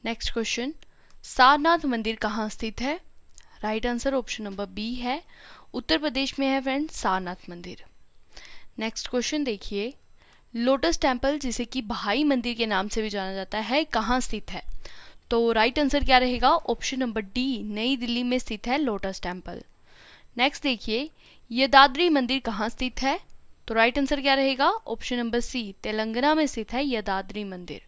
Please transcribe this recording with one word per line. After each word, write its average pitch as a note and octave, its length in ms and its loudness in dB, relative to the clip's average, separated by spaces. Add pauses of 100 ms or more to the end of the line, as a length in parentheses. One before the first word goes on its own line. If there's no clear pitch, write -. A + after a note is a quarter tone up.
नेक्स्ट A3+ 280 -4
क्वेश्चन, A#3+ 400 -2 (520)
सारनाथ D4 600 6
मंदिर A3+ 320 -2
कहाँ G#3+ 320 -2
स्थित G#3+ 320 -8
है? C#4+ 180 -2 (640)
राइट G#3+ 240 -2
आंसर A#3+ 280 0
ऑप्शन A#3 300 -4
नंबर G3 220 -6
बी G#3 280 -8
है, B3 280 -4 (520)
उत्तर D#4 240 0
प्रदेश C#4 400 -2
में C#4 80 2
है C4+ 140 2
फ्रेंड्स C4+ 360 -2
सारनाथ F#3 540 -2
मंदिर। F3 340 -14 (920)
नेक्स्ट A3 300 -6
क्वेश्चन C#4+ 360 -2
देखिए, G#3+ 480 -4 (600)
लोटस C4 440 2
टेम्पल C#4 400 2
जिसे B3 260 -2
कि B3+ 180 -6
भाई G#3 420 0
मंदिर B3 300 2
के A3+ 120 0
नाम G3+ 220 0
से A3 140 -2
भी A3 80 -2
जाना F#3+ 240 -4
जाता F#3+ 260 -6
है A#3+ 240 0
कहाँ A#3+ 360 0
स्थित - 300 -4
है? F#3 120 -8 (680)
तो A#3 220 4
राइट A3+ 260 4
आंसर C#4+ 260 4
क्या B3+ 140 8
रहेगा? B3 320 4
ऑप्शन C4+ 480 0
नंबर A#3 240 -2
डी, B3 420 -2
नई A3 320 -2
दिल्ली A#3+ 260 -2
में B3 160 0
स्थित A3 280 -6
है B3 120 0
लोटस G3+ 440 -2
टेम्पल। F3+ 400 -8 (760)
नेक्स्ट B3+ 240 0
देखिए, B3 460 -2 (420)
यदाद्री C4+ 580 8
मंदिर C4+ 320 2
कहाँ A3 280 -4
स्थित B3 340 -4
है? C#4 160 0 (500)
तो A3+ 60 -4
राइट A#3 240 4
आंसर C#4+ 220 0
क्या C4+ 140 4
रहेगा? C4+ 340 2
ऑप्शन D4+ 480 -4
नंबर A#3+ 240 0
सी, A3+ 420 -6
तेलंगाना A3 520 0
में D#4 120 4
स्थित - 260 -6
है C4 140 -2
यदाद्री G3+ 580 -4
मंदिर। F3+ 440 -12